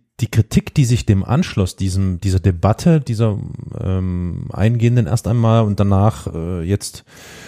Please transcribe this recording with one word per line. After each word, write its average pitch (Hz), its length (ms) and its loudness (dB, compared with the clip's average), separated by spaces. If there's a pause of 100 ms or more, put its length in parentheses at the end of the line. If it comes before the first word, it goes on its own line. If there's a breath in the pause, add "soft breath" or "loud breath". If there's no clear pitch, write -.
(200)
die 117 100 -2
Kritik, - 440 0
die 147 100 2
sich 120 220 0
dem 98 180 2
anschloss, - 520 0
diesem, 95 440 -2
dieser 92 200 0
Debatte, 101 600 2
dieser, 110 380 -2 (440)
ähm, 90 680 -4
eingehenden 117 540 2
erst - 200 -2
einmal 113 380 4
und 104 160 0
danach, 98 520 2
äh, 85 300 -6
jetzt - 420 -4 (440 loud breath)